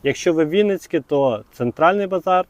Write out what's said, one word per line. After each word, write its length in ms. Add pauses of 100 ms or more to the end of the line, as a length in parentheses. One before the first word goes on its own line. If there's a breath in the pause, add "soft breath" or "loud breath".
Якщо 300
ви 120
вінницькі, 560
то 520
центральний 540
базар. 440